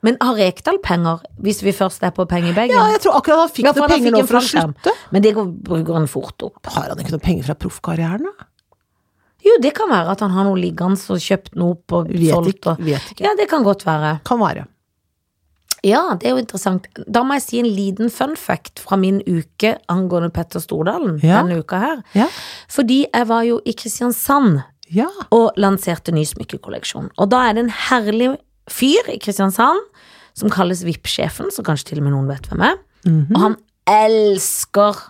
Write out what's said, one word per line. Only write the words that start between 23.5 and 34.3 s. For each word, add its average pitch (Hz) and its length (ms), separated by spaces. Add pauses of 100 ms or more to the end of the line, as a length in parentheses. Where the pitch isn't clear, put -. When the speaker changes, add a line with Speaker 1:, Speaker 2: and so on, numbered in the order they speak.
Speaker 1:
i 233 100
Kristiansand 233 880 (260)
Speaker 2:
Ja. 214 180 (240)
Speaker 1:
og 226 240
lanserte 190 560
ny 156 140
smykkekolleksjon. - 920
Og 202 120
da 247 200
er 208 40
det 226 120
en 240 40
herlig 233 680 (320)
fyr 302 380
i 233 120
Kristiansand 214 600 (540)
som - 160
kalles 180 340
vip-sjefen, - 680
som 233 120
kanskje 151 220
til 151 140
og 143 60
med 143 80
noen 135 140
vet 139 220
hvem 165 140
er. 330 140 (280)
Speaker 2:
Mhm. 160 300
Speaker 1:
Og - 40
han 214 160 (320)
elsker 208 1080 (140)